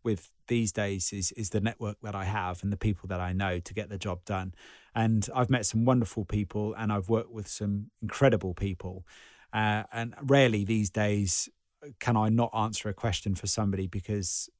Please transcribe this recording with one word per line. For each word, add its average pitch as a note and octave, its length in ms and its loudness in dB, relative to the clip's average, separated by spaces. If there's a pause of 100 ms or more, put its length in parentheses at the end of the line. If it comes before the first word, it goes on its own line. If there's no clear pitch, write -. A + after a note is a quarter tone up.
with G#2+ 280 -2 (160)
these A#2 240 2
days G2+ 400 -2
is, G2 220 -2
is G#2 160 -6
the G#2+ 100 0
network G#2+ 420 -2
that G#2 140 -8
I F#2+ 80 -4
have F#2 400 -4
and G2+ 80 -2
the G2 60 -2
people G2+ 320 -2
that F2+ 100 -4
I F2+ 140 -4
know F#2 260 0
to - 140 -12
get G2 160 -8
the G#2 80 -10
job F2+ 280 -6
done. F#2 280 -6 (440)
And A2+ 380 4
I've B2 160 2
met A#2 160 2
some A2+ 180 2
wonderful A#2+ 400 2
people G#2 480 -2
and G#2+ 180 -2
I've G2 160 -2
worked A#2 240 0
with G#2+ 160 -12
some G2+ 440 -4 (100)
incredible G#2+ 540 2
people. F#2 500 -6 (480)
Uh, G#2+ 300 2 (100)
and A2+ 300 -6
rarely B2+ 420 6
these G#2+ 240 2
days G#2 580 2 (520)
can A#2 180 2
I G#2+ 120 4
not A#2 260 4
answer G#2+ 340 -2
a G2 40 -4
question G2+ 420 -2
for F#2+ 100 -6
somebody, G2 420 0
because G2+ 600 -4 (100)